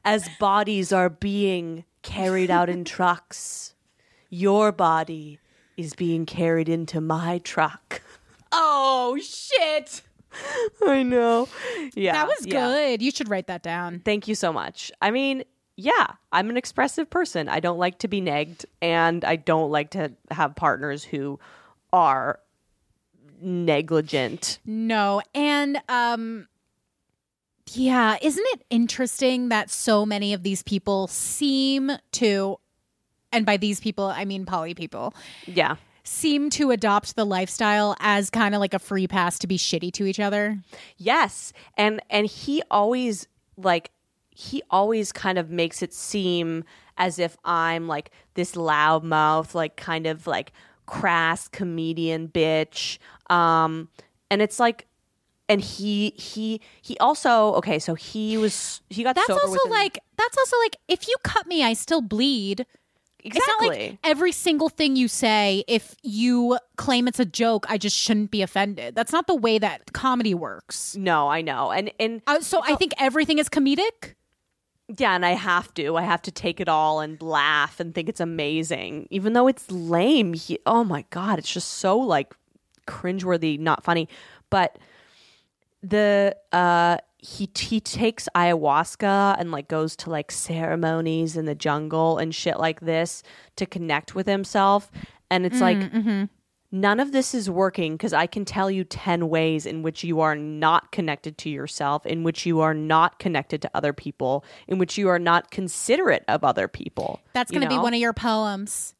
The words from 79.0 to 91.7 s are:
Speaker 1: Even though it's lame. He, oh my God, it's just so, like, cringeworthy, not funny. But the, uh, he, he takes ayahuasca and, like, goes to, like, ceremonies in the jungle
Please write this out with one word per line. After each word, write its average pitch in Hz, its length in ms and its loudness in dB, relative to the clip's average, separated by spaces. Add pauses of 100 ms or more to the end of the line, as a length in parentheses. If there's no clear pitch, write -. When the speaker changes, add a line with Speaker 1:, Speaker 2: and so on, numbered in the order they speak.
Speaker 1:
Even 196 220 -2
though 247 160 6
it's - 240 0
lame. 175 640 2
He, - 320 -6
oh 233 180 4
my 160 260 -4
God, 185 300 -2
it's - 120 -8
just - 240 -6
so, 196 220 2
like, 175 360 0 (520)
cringeworthy, 180 720 -2
not 156 280 0
funny. 165 240 0 (400)
But 185 280 2 (1040)
the, 202 540 2 (160)
uh, 175 460 4 (200)
he, - 400 -10
he 220 220 -2
takes 220 560 -2
ayahuasca 175 1040 4
and, 170 120 -4
like, 143 160 -8
goes 160 300 -2
to, - 120 -12
like, 151 220 -4
ceremonies 165 1040 -2
in 160 80 -4
the 147 100 -2
jungle 156 640 0